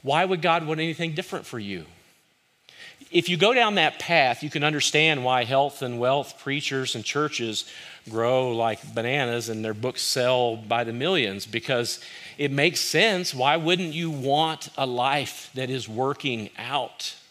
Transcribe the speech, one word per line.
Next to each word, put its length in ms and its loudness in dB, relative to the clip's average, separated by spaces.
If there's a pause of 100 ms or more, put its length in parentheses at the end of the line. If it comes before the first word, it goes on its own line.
Why 220 4
would 180 0
God 240 4
want 140 -2
anything 340 -2
different 320 -6
for 120 -8
you? 280 -8 (1200)
If 180 4
you 80 0
go 180 4
down 220 2
that 220 2
path, 440 2
you 80 -6
can 140 -2
understand 600 2
why 200 4
health 380 2
and 180 -4
wealth 400 0
preachers 540 -4
and 100 -6
churches 640 -2 (380)
grow 440 2
like 420 -2
bananas 540 0
and 160 -4
their 100 -4
books 280 -4
sell 540 2
by 260 -2
the 100 -4
millions, 540 0
because 540 -2 (360)
it 140 -2
makes 300 2
sense. 540 2
Why 220 4
wouldn't 380 0
you 160 -4
want 640 0
a 100 0
life 680 -2
that 160 -4
is 180 -4
working 680 -2
out? 560 -6 (160)